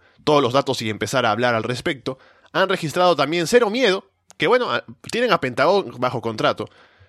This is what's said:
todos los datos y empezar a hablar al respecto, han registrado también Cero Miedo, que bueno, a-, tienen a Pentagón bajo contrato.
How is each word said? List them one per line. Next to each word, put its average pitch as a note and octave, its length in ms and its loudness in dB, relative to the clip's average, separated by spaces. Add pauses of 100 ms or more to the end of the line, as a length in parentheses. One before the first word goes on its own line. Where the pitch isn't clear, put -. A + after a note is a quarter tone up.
(220)
todos D3 200 4
los A#2 100 0
datos C#3 280 0
y A2+ 80 -4
empezar A2 380 -2
a A2 60 2
hablar A#2+ 220 0
al A2 100 -2
respecto, B2 540 -6 (340)
han F#3 160 0
registrado F3+ 480 0
también D3+ 300 -2
Cero A#3 220 4
Miedo, G3+ 420 0 (260)
que D3 100 0
bueno, A3+ 240 2
a-, A#2+ 140 -2 (260)
tienen A#3 220 0
a E3 80 2
Pentagón C3+ 580 0
bajo B2 220 -2
contrato. A2+ 480 -2 (400)